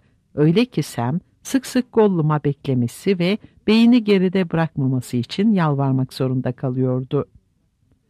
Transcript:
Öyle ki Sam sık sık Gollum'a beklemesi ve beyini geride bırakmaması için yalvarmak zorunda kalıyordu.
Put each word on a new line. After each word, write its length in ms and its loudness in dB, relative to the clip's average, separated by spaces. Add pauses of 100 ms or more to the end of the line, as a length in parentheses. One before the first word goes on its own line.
(340)
Öyle 300 4
ki 180 -6
Sam 380 -4 (220)
sık 240 -4
sık 260 -4
Gollum'a 520 2
beklemesi 720 -2
ve 200 0 (280)
beyini 380 4
geride 460 2
bırakmaması 680 -2
için 360 -2
yalvarmak 600 0
zorunda 380 -2
kalıyordu. 720 -4 (840)